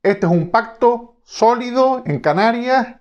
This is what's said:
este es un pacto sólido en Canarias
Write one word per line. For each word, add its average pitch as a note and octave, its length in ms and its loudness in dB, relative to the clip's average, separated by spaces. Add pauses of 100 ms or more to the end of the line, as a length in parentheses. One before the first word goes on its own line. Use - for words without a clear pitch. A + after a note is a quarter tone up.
este G3 220 0
es E3 40 2
un E3+ 220 0
pacto A#3 720 -2
sólido B3 800 0
en D3 140 -4
Canarias A#3 800 0